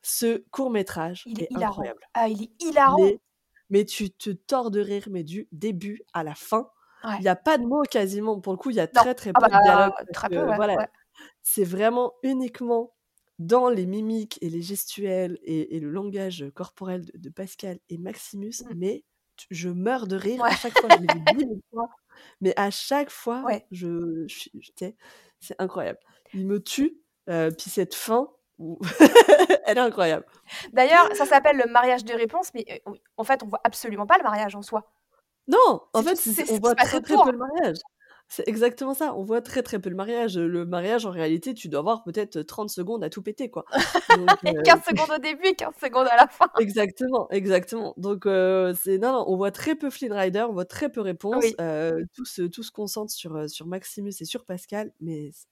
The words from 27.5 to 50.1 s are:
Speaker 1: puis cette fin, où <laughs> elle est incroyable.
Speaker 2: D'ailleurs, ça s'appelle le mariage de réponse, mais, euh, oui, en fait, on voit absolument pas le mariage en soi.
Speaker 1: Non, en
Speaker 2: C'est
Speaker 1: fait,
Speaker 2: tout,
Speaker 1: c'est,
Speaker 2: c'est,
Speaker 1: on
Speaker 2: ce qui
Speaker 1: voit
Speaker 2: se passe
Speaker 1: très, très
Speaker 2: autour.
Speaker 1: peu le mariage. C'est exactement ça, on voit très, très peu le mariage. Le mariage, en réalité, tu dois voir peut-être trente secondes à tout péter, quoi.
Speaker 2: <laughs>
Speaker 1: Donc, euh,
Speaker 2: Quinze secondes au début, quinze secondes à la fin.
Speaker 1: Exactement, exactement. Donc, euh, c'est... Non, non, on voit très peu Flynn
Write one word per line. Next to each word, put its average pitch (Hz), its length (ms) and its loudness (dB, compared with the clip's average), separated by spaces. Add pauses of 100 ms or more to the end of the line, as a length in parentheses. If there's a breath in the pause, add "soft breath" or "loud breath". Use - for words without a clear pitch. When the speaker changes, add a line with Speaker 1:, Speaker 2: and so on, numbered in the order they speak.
Speaker 1:
puis 160 200 -14
cette 180 240 -4
fin, 240 360 -2 (280)
où 160 220 -12
<laughs> - 840 8
elle 214 100 2
est 247 40 2
incroyable. 190 440 2 (480 loud breath)
Speaker 2:
D'ailleurs, 320 420 8
ça 285 120 2
s'appelle 285 320 6
le 233 120 2
mariage 247 360 4
de 240 80 -6
réponse, 233 400 -2
mais, 233 160 -8
euh, - 200 -14
oui, - 120 -16 (160)
en 220 60 -4
fait, 262 180 2
on 220 60 -12
voit - 160 -6
absolument 208 420 -4
pas 349 100 6
le 370 80 6
mariage 208 320 -2
en 202 60 -14
soi. 214 280 -6 (580)
Speaker 1:
Non, 339 100 6 (340)
en 226 100 2
Speaker 2:
C'est 302 60 0
Speaker 1:
fait, 370 60 2
Speaker 2:
tout, 339 80 -6
Speaker 1:
c'est, 226 100 -2
Speaker 2:
c'est, 311 120 -2
Speaker 1:
on - 20 -4
Speaker 2:
ce 226 80 -2
qui 214 60 0
Speaker 1:
voit 233 100 4
Speaker 2:
se 233 60 4
passe 240 120 4
Speaker 1:
très, 311 140 -2
très 294 120 -4
Speaker 2:
autour. 370 120 8
Speaker 1:
peu 254 60 0
le 240 60 -4
mariage. 269 380 -2 (520 soft breath)
C'est - 200 -6
exactement 240 440 -2
ça, 269 220 -4
on 196 80 -8
voit 220 180 -2
très, 247 220 -6
très 226 160 -8
peu 190 100 -8
le 180 60 -8
mariage. 214 420 -4
Le 170 300 -2
mariage, 196 400 -2
en 190 60 -6
réalité, 165 420 -4
tu 180 140 -16
dois 143 140 -4
voir 220 200 -2
peut-être 180 400 -8
trente 208 280 -10
secondes 190 340 -6
à 156 60 -6
tout 196 120 -14
péter, 226 280 -8
quoi. - 200 -10
Speaker 2:
<laughs> - 480 2
Speaker 1:
Donc, 370 260 4
euh, 311 200 0
Speaker 2:
Quinze 330 180 8
secondes 311 320 0
au - 60 -4
début, 311 340 -2
quinze - 260 -8
secondes 262 300 0
à 233 60 6
la 247 100 10
fin. - 200 2 (120)
Speaker 1:
Exactement, 220 720 -2
exactement. 196 680 -2
Donc, 196 300 -4
euh, 185 560 2
c'est... 190 160 0
Non, 247 140 0
non, 247 160 0
on 190 80 0
voit 196 160 -2
très 311 240 -4
peu 302 140 -6
Flynn 240 220 -8